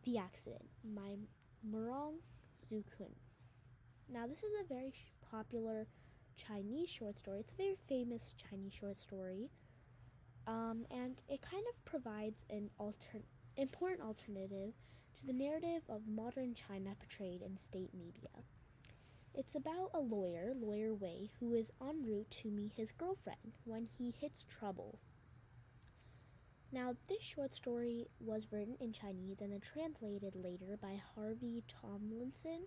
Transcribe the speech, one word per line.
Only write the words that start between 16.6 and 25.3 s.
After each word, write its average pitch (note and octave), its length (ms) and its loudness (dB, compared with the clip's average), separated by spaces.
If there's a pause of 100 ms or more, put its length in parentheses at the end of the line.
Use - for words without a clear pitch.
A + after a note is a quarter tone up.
portrayed F3+ 420 -4
in F#3+ 160 -4
state - 400 -2
media. E3+ 320 -8 (1040)
It's C4+ 180 2
about E4+ 400 2
a E4 60 6
lawyer, G3+ 600 4
Lawyer G#3+ 360 4
Wei, G3 340 0 (100)
who A#3 140 6
is A3+ 260 8
en C#4+ 280 2
route G#3+ 240 4 (100)
to A3 80 2
meet G#3 260 2
his A3 160 2
girlfriend E4+ 640 0 (120)
when A3+ 300 0
he A#3+ 240 2
hits C#4+ 240 0
trouble. - 540 -2 (1700)